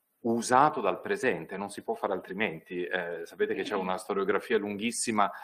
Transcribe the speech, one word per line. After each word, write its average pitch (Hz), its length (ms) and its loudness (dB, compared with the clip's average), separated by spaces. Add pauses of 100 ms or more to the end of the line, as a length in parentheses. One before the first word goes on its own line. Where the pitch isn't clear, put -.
(200)
usato 127 600 4
dal 92 220 0
presente, 98 560 -2
non 101 100 -4
si - 140 -12
può 117 100 -4
fare 104 220 0
altrimenti. 92 680 -4
Eh, 87 420 -4
sapete 104 300 -2
che 98 80 -2
c'è 104 120 -4
una 92 240 0
storiografia 98 580 0
lunghissima, 104 760 0 (140)